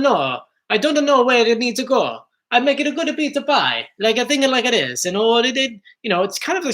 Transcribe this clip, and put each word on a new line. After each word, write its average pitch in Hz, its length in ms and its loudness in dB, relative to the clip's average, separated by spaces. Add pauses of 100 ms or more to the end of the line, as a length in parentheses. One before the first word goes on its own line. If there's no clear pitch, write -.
know. 151 400 0 (280)
I 214 80 0
don't 294 280 0
know 277 180 4
where 247 220 4
it 233 120 2
needs 240 220 -4
to 262 60 -2
go. 160 340 -2 (320)
I 240 80 4
make 277 200 0
it 294 80 0
a 294 40 -4
good 311 240 -4
pizza 285 260 -4
pie, 151 460 0 (120)
like 214 180 0
I 247 60 0
think 269 200 0
it 269 60 4
like 254 160 0
it 247 80 0
is, 131 300 -2
and 180 140 -4
all 226 260 2
it 254 100 0
did, 240 280 -4 (220)
you 240 60 -6
know, 185 140 2
it's 196 160 -6
kind 339 180 -4
of 349 60 -6 (100)